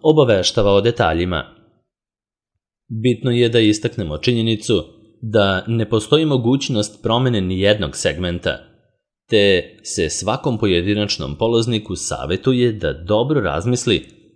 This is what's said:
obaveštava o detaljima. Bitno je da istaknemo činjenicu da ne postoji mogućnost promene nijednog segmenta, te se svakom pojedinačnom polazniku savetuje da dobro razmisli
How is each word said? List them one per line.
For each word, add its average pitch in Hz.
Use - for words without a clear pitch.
obaveštava 110
o 101
detaljima. 90
Bitno 127
je 120
da 117
istaknemo 104
činjenicu 113
da 101
ne 113
postoji 143
mogućnost 127
promene 117
nijednog 95
segmenta, 87
te 101
se 82
svakom 113
pojedinačnom 98
polazniku 113
savetuje 120
da 82
dobro 107
razmisli 95